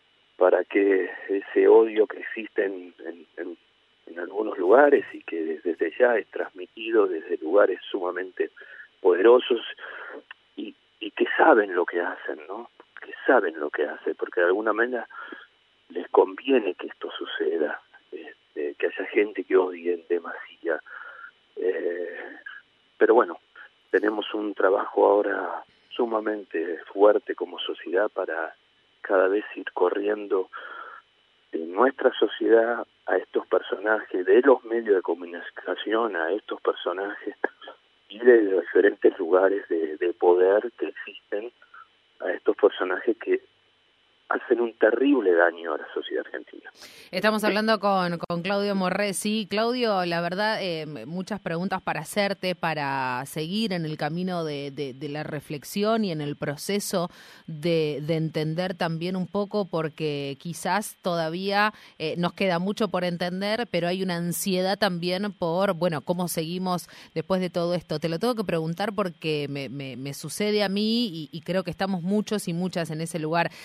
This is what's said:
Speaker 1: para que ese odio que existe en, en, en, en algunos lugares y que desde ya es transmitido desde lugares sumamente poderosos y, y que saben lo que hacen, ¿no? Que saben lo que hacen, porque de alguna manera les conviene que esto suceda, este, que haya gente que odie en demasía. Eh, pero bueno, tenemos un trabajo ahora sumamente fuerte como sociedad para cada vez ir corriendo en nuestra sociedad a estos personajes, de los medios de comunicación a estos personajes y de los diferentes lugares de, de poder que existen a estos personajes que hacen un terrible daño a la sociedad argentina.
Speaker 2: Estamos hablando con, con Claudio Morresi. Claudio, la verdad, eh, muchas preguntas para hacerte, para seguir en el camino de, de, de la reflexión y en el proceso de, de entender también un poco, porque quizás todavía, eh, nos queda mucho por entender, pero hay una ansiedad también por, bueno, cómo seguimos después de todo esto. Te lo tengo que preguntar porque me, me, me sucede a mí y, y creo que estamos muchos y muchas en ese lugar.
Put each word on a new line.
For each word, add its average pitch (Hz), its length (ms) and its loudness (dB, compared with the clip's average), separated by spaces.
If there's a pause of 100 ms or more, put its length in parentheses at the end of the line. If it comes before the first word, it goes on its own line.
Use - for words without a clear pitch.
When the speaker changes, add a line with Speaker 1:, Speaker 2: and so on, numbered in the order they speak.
(360)
Speaker 1:
para 90 300 4
que 98 440 2 (200)
ese 98 380 2
odio 107 400 8
que - 120 -10
existe - 460 -6
en, 90 280 -8 (120)
en, 82 200 -14 (120)
en, 87 200 -10 (500)
en 82 120 -14
algunos 95 380 -6
lugares 123 560 6
y - 100 -16
que 80 400 -6
desde 82 340 -2
ya 123 200 4
es 95 100 -4
transmitido 101 800 -2
desde 85 300 -4
lugares 95 420 4 (100)
sumamente 90 640 -6 (480)
poderosos 113 600 6 (960)
y, - 180 -12 (240)
y 104 120 -10
que - 140 -2 (120)
saben 117 360 6
lo 87 120 0
que 87 160 -4
hacen, 82 480 -8
¿no? 110 200 -12 (320)
Que - 120 -16 (120)
saben 92 340 2
lo 76 100 -4
que 76 160 -2
hacen, 78 300 -6
porque - 260 -4
de 87 60 4
alguna 104 260 2
manera 117 340 -2 (840)
les 87 200 -8
conviene 95 680 2
que - 120 -12
esto - 300 -12
suceda, 80 640 -4 (300)
este, - 640 -10
que - 120 -2
haya 95 220 -6
gente 104 340 0
que 92 140 4
odie 87 360 0
en 82 140 -8
demasía. - 760 -6 (760)
Eh, 87 600 -4 (800)
pero 110 180 6
bueno, 92 240 4 (520)
tenemos 104 420 0
un 107 200 -4
trabajo 101 520 2
ahora 98 580 2 (260)
sumamente 107 880 -4 (140)
fuerte 101 420 6
como 87 240 -8
sociedad 90 500 -2
para 82 460 -6 (460)
cada 95 260 4
vez 104 160 0 (120)
ir 95 180 -10
corriendo 101 760 0 (1000)
en 82 220 -8
nuestra 123 440 2
sociedad 113 680 2 (180)
a 95 120 0
estos - 300 -4
personajes, 98 800 -2
de 104 160 8
los 131 220 6
medios 113 320 0
de 90 60 2
comunicación 90 1120 -4
a 82 160 -2
estos 107 300 -6
personajes 95 760 -4 (720)
y 101 120 -18
de 120 240 10
los 95 180 2
diferentes 101 580 4
lugares 95 480 4
de, 80 300 -2
de 87 160 0
poder 92 640 4
que 78 80 -4
existen 104 640 -10 (720)
a 92 100 -4
estos - 240 0
personajes 92 600 0
que 92 240 0 (920)
hacen 113 280 0
un 117 120 -2
terrible 117 600 4
daño 85 400 2
a 73 40 -4
la - 160 -10
sociedad - 320 -6
argentina. - 440 -16 (420)
Speaker 2:
Estamos 208 320 0
hablando 214 360 2
con, 185 380 2
con 175 240 -4
Claudio 202 320 0
Morresi. 202 720 -2
Claudio, 220 580 0
la 170 160 -2
verdad, 190 400 -2
eh, 165 240 -4 (200)
muchas 185 340 -8
preguntas 185 420 -4
para 165 200 -4
hacerte, 190 540 -2
para 139 720 -2
seguir 185 460 -4
en 165 120 -4
el 156 100 -6
camino 170 480 -4
de, 143 280 -6
de, 135 220 -6
de 143 160 -10
la 147 140 -6
reflexión 202 800 -2
y 190 80 -2
en 156 100 -4
el 147 140 -4
proceso 175 720 -4 (360)
de, 156 560 0
de 160 140 -2
entender 160 580 -2
también 170 420 -4
un 180 120 -4
poco, 202 420 -2
porque 147 720 -4
quizás 185 640 -4
todavía, 190 720 0 (260)
eh, 156 180 -4
nos 175 160 0
queda 185 240 0
mucho 196 300 -2
por 180 160 -2
entender, 185 680 -4
pero 170 180 0
hay 190 140 -2
una 185 140 -2
ansiedad 185 640 -2
también 185 520 -2
por, 180 420 0
bueno, 160 280 -2
cómo 180 260 -2
seguimos 175 640 -4 (240)
después 185 260 -2
de 180 120 -2
todo 175 240 0
esto. 156 240 -4
Te 165 100 -4
lo 165 80 -4
tengo 233 180 0
que 214 80 -4
preguntar 175 520 -4
porque 156 540 -2
me, 139 200 -6
me, 135 280 -10
me 139 180 -8
sucede 208 480 -2
a 196 60 0
mí 220 380 0
y, 160 240 -8
y 165 100 -12
creo 180 220 -2
que 165 80 -8
estamos 190 300 -4
muchos 202 460 -2
y 175 60 -4
muchas 175 360 -4
en 156 120 -6
ese 165 180 -6
lugar. 165 320 0 (140)